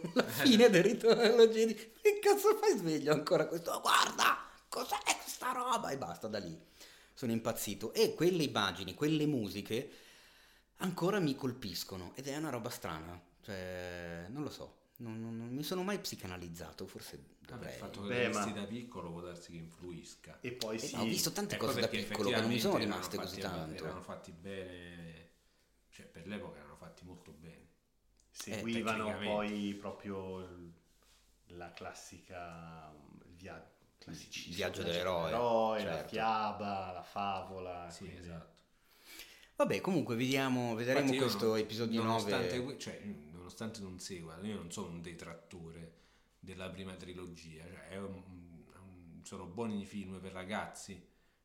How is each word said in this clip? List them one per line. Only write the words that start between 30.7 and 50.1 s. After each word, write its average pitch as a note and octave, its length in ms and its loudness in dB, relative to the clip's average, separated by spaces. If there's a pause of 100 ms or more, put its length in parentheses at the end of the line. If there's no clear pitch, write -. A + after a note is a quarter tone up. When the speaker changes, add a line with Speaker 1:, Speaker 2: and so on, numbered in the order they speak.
Speaker 3:
la E2+ 160 -14
classica, E2+ 1200 -14 (320)
il F2 100 -20
via-, F2 340 -16 (280)
classicissimo - 580 -12
Speaker 1:
Viaggio F#2 260 -2
Speaker 3:
viaggio E2+ 100 -2
Speaker 1:
dell'eroe, F2 380 2
Speaker 3:
dell'eroe, A2+ 540 4
la F2+ 80 -2
Speaker 1:
certo. D#2 180 -4
Speaker 3:
fiaba, G#2 840 0
la F2 100 -10
favola, F#2 880 -6
Speaker 2:
Sì, E2+ 160 -14
Speaker 3:
quindi F2 140 -12
Speaker 2:
esatto. E2+ 380 -14 (960)
Speaker 1:
Vabbè, F#3+ 260 2
comunque B2 340 2
vediamo, B2+ 600 2
vedremo B2 240 2
Speaker 2:
Infatti C3+ 180 4
io C3+ 60 2
Speaker 1:
questo A2+ 240 2
Speaker 2:
non, A2 100 4
Speaker 1:
episodio A2 460 0
Speaker 2:
nonostante G#2 540 0
Speaker 1:
nove. B2 60 -2
Speaker 2:
que-, C#3 160 -8
cioè, F2+ 220 -10 (300)
nonostante F2+ 500 -10
non F#2 180 -10
segua, E2 420 -10
io G#2+ 140 -4
non E2+ 160 -10
sono G2 160 -6
un E2+ 140 -10
detrattore E2 920 -14 (460)
della F#2 300 -10
prima F#2 260 -10
trilogia, E2 720 -12
cioè F#2 220 -16
è F#2+ 80 -8
un, G2 180 -8
un, F2+ 1080 -18
sono F#2 240 -12
buoni G#2 380 -4
film F#2+ 360 -8